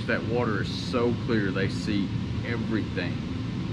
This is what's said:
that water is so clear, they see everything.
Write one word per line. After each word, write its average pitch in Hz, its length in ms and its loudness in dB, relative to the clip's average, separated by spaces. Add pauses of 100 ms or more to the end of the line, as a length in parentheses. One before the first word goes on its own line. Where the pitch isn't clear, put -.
that 113 220 0
water 110 340 2
is - 80 -2
so 120 440 0 (120)
clear, 104 260 2
they 95 160 2
see 98 400 0 (400)
everything. 110 680 0 (600)